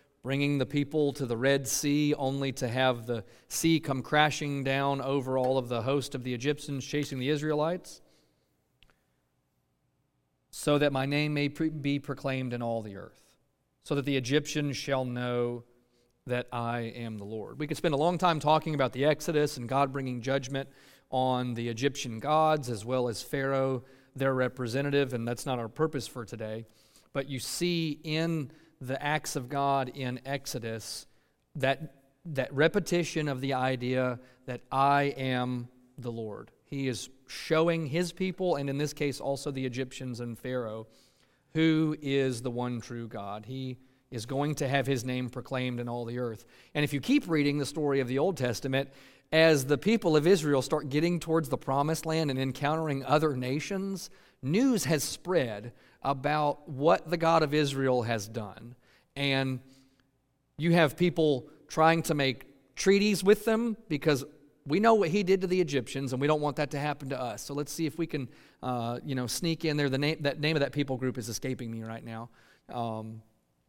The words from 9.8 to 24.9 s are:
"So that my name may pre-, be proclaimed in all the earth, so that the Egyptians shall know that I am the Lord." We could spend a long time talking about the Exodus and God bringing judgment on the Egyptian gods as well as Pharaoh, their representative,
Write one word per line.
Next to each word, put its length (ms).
"So 260
that 140
my 140
name 280
may 140
pre-, 220
be 280
proclaimed 540
in 100
all 200
the 120
earth, 400
so 140
that 80
the 120
Egyptians 600
shall 280
know 600
that 260
I 300
am 360
the 60
Lord." 340
We 80
could 100
spend 180
a 40
long 180
time 220
talking 380
about 160
the 120
Exodus 520
and 120
God 240
bringing 300
judgment 480
on 440
the 140
Egyptian 520
gods 500
as 140
well 240
as 120
Pharaoh, 640
their 160
representative, 800